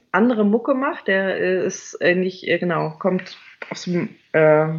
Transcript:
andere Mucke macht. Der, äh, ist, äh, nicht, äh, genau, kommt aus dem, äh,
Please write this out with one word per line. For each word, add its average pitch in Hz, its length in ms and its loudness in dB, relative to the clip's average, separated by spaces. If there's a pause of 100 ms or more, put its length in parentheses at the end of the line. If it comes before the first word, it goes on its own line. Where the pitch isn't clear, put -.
(120)
andere 214 340 2
Mucke 233 280 2
macht. 277 340 -4
Der, 190 320 0
äh, 185 260 0
ist, - 300 -8
äh, 175 200 2
nicht, 185 320 -4
äh, 170 100 2
genau, 160 400 -2
kommt 185 400 -4 (320)
aus - 140 -12
dem, 175 320 -4 (160)
äh, 156 360 6 (120)